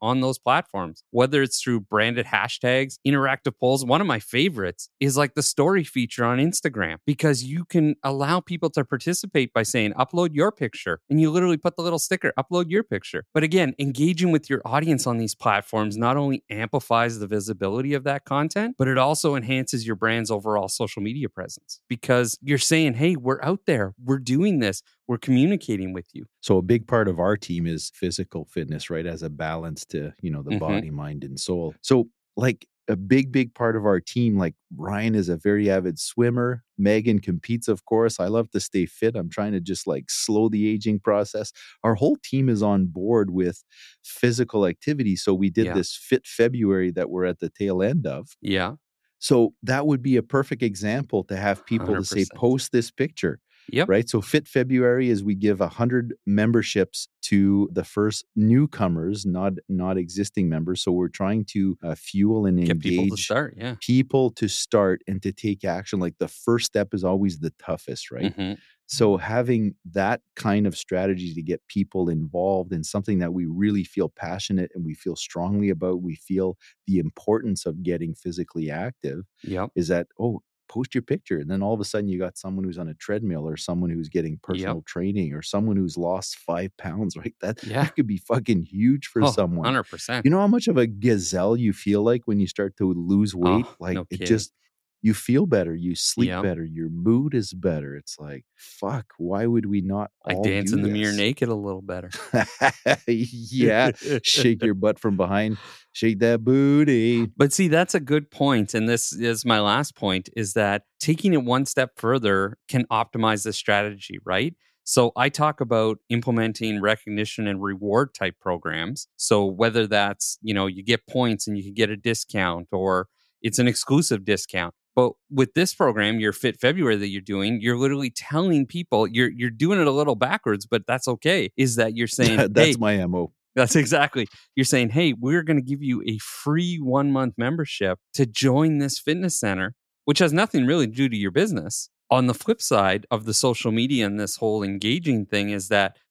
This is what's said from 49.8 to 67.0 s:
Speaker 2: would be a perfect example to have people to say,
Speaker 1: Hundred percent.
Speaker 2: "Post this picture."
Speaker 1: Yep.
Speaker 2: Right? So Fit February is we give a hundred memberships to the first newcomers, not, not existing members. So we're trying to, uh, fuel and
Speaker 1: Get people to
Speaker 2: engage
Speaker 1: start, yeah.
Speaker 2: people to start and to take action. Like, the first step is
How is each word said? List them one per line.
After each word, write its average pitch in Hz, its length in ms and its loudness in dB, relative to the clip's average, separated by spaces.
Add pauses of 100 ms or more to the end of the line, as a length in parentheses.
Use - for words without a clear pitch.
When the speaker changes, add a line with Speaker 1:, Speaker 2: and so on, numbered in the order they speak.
Speaker 2:
would 135 160 0
be 131 140 2
a 110 60 2
perfect 131 380 -2
example 104 640 -2
to 98 100 -6
have 98 300 -2
people 113 300 -2
to 92 80 -2
say, 98 160 -4
Speaker 1:
Hundred 92 100 0
percent. - 100 -20
Speaker 2:
"Post 127 320 0
this 117 200 0
picture." - 480 -4 (320)
Speaker 1:
Yep. 156 180 0
Speaker 2:
Right? 107 180 4
So 110 140 0
Fit 147 260 0
February 127 600 2
is 101 140 2
we 104 100 0
give 98 260 2
a 92 80 2
hundred 120 460 0 (140)
memberships 104 800 2 (160)
to 98 500 4
the 90 100 -2
first 107 400 -2 (120)
newcomers, 104 920 2
not, 95 280 0 (140)
not 92 300 -2
existing 92 520 -2
members. 82 340 -2
So 92 80 0
we're 90 180 2
trying 101 360 -2
to, 95 360 -2
uh, 80 140 -4
fuel 104 500 2
and 90 180 4
Speaker 1:
Get 85 160 2
people 90 260 2
to 98 40 2
Speaker 2:
engage - 160 -4
Speaker 1:
start, 135 320 -2
yeah. 117 240 -8
Speaker 2:
people 131 500 2
to - 160 -2
start 95 600 2
and 95 160 -4
to 98 80 -2
take 101 340 -6
action. 95 340 -4
Like, 87 200 -4
the 85 80 -2
first - 400 0
step 101 260 -2
is 95 100 -4